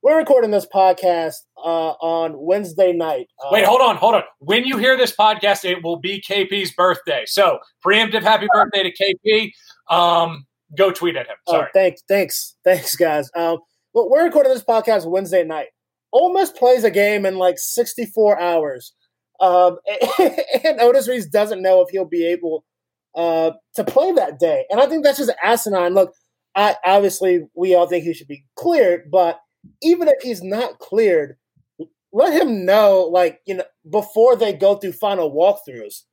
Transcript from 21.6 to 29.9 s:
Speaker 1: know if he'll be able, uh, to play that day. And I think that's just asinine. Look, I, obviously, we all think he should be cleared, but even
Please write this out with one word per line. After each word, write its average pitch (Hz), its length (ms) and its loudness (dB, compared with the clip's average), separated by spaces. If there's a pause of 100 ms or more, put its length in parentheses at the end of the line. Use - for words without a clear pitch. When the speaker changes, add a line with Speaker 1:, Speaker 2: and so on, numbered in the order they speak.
Speaker 1:
know 185 180 4
if 180 100 0
he'll 190 140 -4
be 165 220 -4
able, 170 380 -4 (500)
uh, 165 380 -2 (240)
to 208 80 -4
play 339 300 0
that 170 260 -2
day. 156 280 0
And 208 120 0
I 277 60 6
think 302 180 -4
that's 277 140 2
just 247 120 -2 (140)
asinine. 190 500 0
Look, 190 180 2 (440)
I, 202 180 2 (100)
obviously, 190 580 2 (120)
we 180 220 2
all 175 100 4
think 175 160 -4
he 165 120 -6
should 139 120 -18
be 139 180 -20 (120)
cleared, 185 560 0
but 175 260 2 (420)
even 330 280 0